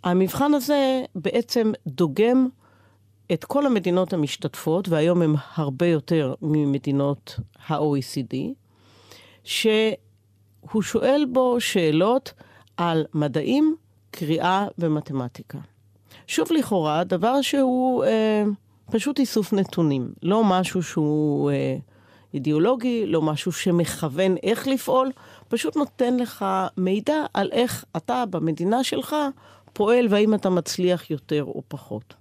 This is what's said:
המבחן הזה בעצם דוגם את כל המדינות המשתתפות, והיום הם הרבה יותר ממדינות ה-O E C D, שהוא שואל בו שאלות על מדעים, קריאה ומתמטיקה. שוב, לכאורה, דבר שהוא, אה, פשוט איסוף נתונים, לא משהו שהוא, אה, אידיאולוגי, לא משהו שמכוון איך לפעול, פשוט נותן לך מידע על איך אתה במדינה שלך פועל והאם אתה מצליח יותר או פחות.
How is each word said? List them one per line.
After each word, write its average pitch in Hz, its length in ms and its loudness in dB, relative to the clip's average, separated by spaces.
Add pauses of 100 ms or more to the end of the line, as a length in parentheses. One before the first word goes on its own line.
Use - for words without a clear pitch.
המבחן 190 500 2
הזה 262 500 2 (100)
בעצם 220 580 0 (140)
דוגם 202 640 2 (840)
את 165 120 -2
כל 285 220 0
המדינות 185 460 2
המשתתפות, 160 760 -2
והיום 170 340 2
הם 156 120 4 (200)
הרבה 147 320 -2
יותר 156 560 0
ממדינות 143 960 0 (300)
ה-O 147 300 0
E 131 40 -4
C - 300 -8
D, 127 40 -6 (1080)
שהוא - 1400 -2
שואל 277 500 2
בו 247 280 2
שאלות 185 720 2 (440)
על 165 280 0 (100)
מדעים, 208 640 0 (340)
קריאה 180 560 0 (120)
ומתמטיקה. 147 800 -4 (680)
שוב, 320 260 -2
לכאורה, 175 520 0
דבר 220 380 0
שהוא, 254 640 0
אה, 214 400 2 (460)
פשוט 247 280 -2
איסוף 220 340 0
נתונים, 156 600 0 (100)
לא 214 220 2
משהו 185 380 0
שהוא, 151 680 0
אה, 135 260 -2 (580)
אידיאולוגי, 214 720 0
לא 160 160 0
משהו 156 300 -2
שמכוון 175 920 0
איך 226 260 -2
לפעול, 262 440 0 (360)
פשוט 240 280 -2
נותן 254 400 0
לך 233 280 -4 (320)
מידע 208 480 0 (100)
על 196 180 -2
איך - 320 -2 (120)
אתה 247 300 -2
במדינה 175 580 -2
שלך 269 320 -4 (640)
פועל 233 320 4
והאם 208 240 4
אתה 196 160 0
מצליח 180 600 -2
יותר 147 340 -4
או - 240 -8
פחות. - 520 -12